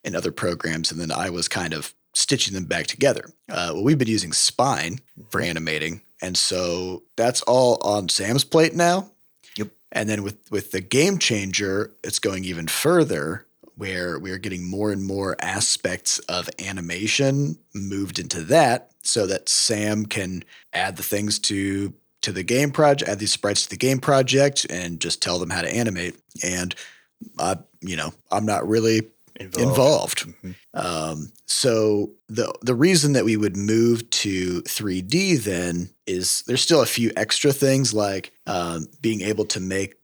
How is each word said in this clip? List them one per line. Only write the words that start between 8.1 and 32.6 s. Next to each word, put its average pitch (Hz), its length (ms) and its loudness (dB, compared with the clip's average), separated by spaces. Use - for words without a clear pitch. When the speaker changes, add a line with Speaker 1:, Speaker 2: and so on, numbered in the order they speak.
Speaker 1:
plate 165 280 4
now. 175 360 2
Speaker 2:
Yep. 107 100 -4
Speaker 1:
And 107 180 -2
then 104 140 -2
with, 101 140 -6
with 98 220 -4
the 95 100 -2
Game 160 380 2
Changer, 98 720 0
it's - 160 -4
going 95 260 -2
even 82 220 -6
further 104 800 2
where 90 420 -6
we're 92 200 -8
getting 92 320 -8
more 104 240 -2
and 98 100 -4
more 98 360 -2
aspects - 800 -2
of 87 380 -6
animation 107 1000 -2
moved 98 440 -6
into 85 260 -6
that 123 480 4
so 104 240 0
that 95 220 -4
Sam 107 560 0
can 92 380 -6
add 92 220 -2
the 92 80 -8
things 104 360 -2
to, 98 540 -2
to - 100 -4
the 92 120 -6
game 135 280 2
project, 143 380 4
add 101 100 -4
these 104 140 -2
sprites 101 300 0
to - 60 -6
the 98 80 -12
game 131 220 2
project 139 680 4
and 85 320 -6
just 82 200 -2
tell 90 160 0
them 87 120 -4
how 87 120 -2
to 69 120 -2
animate. 95 420 -2
And 90 300 -4
I, 92 200 -2
you 87 160 -6
know, 78 160 -6
I'm 104 140 0
not 95 220 0
really 110 340 4
Speaker 2:
Involved. 120 320 0
Speaker 1:
involved. - 580 4
Speaker 2:
Mm-hmm. 90 240 -14
Speaker 1:
Um, 80 560 -4
so 107 640 2
the, 110 320 -4